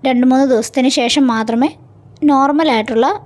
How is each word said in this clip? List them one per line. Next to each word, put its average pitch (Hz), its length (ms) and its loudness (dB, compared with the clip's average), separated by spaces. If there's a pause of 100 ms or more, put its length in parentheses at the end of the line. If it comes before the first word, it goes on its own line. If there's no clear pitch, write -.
രണ്ട് 254 240 2
മൂന്ന് 269 220 2
ദിവസത്തിന് 247 460 -2
ശേഷം 262 240 0 (100)
മാത്രമേ 226 360 -2 (600)
നോർമലായിട്ടുള്ള 269 800 0 (180)